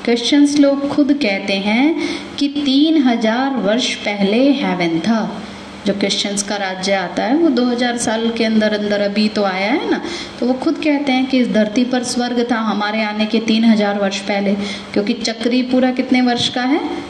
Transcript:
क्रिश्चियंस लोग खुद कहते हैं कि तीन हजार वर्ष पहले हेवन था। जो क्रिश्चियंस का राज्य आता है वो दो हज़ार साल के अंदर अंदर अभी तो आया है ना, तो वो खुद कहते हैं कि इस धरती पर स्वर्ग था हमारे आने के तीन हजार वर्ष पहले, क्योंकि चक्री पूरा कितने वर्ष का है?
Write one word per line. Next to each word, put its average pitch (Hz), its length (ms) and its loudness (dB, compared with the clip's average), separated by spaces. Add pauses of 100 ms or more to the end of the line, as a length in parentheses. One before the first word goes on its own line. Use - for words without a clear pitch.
क्रिश्चियंस 285 540 4
लोग 277 300 4
खुद 285 240 2
कहते 202 400 0
हैं 220 440 2 (420)
कि 285 100 0
तीन 285 540 2
हजार 240 480 2
वर्ष 226 440 0
पहले 208 580 2
हेवन 175 480 0
था। 220 420 -2 (440)
जो 190 80 2
क्रिश्चियंस 202 480 -2
का 208 140 -6
राज्य 190 360 -4
आता 185 300 -2
है 214 120 0
वो 330 140 4
दो 247 160 2
हज़ार 240 320 0
साल 226 340 -2
के 226 140 -2
अंदर 214 280 2
अंदर 208 280 -2
अभी 202 280 0
तो 208 160 0
आया 190 280 -2
है 415 180 -2
ना, 277 100 0 (400)
तो 240 60 0
वो 247 80 2
खुद 294 200 -2
कहते 285 380 0
हैं 254 140 0
कि 262 120 0
इस 233 100 2
धरती 214 360 2
पर 247 180 -2
स्वर्ग 240 500 -2
था 233 40 2
हमारे 214 460 -2
आने 214 240 -2
के 220 120 0
तीन 220 260 2
हजार 208 340 4
वर्ष 196 200 0
पहले, 202 360 -2 (380)
क्योंकि 208 200 0
चक्री 233 500 -2
पूरा 254 280 2
कितने 254 300 2
वर्ष 240 280 2
का 247 140 -4
है? 269 160 2 (320)